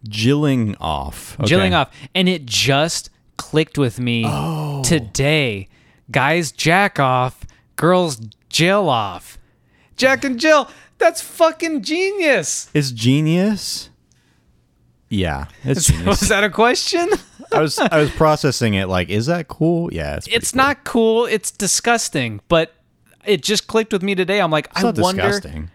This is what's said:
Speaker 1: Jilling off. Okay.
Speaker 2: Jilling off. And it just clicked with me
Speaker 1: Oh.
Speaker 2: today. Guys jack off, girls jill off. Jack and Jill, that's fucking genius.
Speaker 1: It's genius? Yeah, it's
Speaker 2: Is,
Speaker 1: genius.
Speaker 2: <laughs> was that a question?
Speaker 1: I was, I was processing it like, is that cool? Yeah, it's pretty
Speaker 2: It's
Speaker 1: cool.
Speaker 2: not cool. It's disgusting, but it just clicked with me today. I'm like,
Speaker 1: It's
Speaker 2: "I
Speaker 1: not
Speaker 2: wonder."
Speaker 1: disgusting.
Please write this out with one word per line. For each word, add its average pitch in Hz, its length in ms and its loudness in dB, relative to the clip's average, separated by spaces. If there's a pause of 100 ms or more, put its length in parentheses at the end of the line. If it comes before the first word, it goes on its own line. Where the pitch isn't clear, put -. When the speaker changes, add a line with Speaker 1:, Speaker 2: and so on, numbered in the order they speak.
Speaker 1:
Jilling 123 720 0
off. 73 600 -6
Okay. 104 80 0
Speaker 2:
Jilling 180 260 2
off. 147 160 0 (240)
And 180 140 2
it 165 180 -4
just 139 640 -2 (260)
clicked - 400 -2
with 135 240 -2
me 120 260 0
Speaker 1:
Oh. 147 580 -4
Speaker 2:
today. 135 840 0 (420)
Guys 143 420 0
jack 185 480 2
off, 127 440 0 (320)
girls 175 400 2 (320)
jill 185 400 2
off. 101 500 -4 (580)
Jack 262 280 0
and 262 140 -4
Jill, 302 300 4 (300)
that's 330 240 2
fucking 320 600 0
genius. 320 920 0
Speaker 1:
It's 143 180 0
genius? 156 960 0 (1200)
Yeah, 80 380 -2 (180)
it's 135 160 0
Speaker 2:
Is, 156 60 2
Speaker 1:
genius. 82 200 2
Speaker 2:
<laughs> 196 140 2
was 196 80 0
that 202 160 2
a 208 60 0
question? 254 580 0 (440)
Speaker 1:
I 440 80 2
was, 156 180 0
I 214 200 2
was 151 120 2
processing 143 640 2
it 95 140 -2
like, 92 200 0
is 107 180 -2
that 170 220 -4
cool? 170 440 -2
Yeah, 147 240 -6
it's - 100 -10
pretty 214 100 -2
Speaker 2:
It's 208 160 -2
Speaker 1:
cool. - 60 -4
Speaker 2:
not 277 260 0
cool. 226 420 2
It's - 240 -2
disgusting, 160 960 -2
but 165 260 2 (500)
it 190 180 0
just 208 260 -2
clicked 220 240 0
with 190 100 0
me 196 120 -2
today. 185 260 0
I'm 170 100 0
like, 151 160 0
Speaker 1:
It's - 140 -6
Speaker 2:
"I - 20 0
Speaker 1:
not 214 160 0
Speaker 2:
wonder." 185 240 0
Speaker 1:
disgusting. 80 520 -4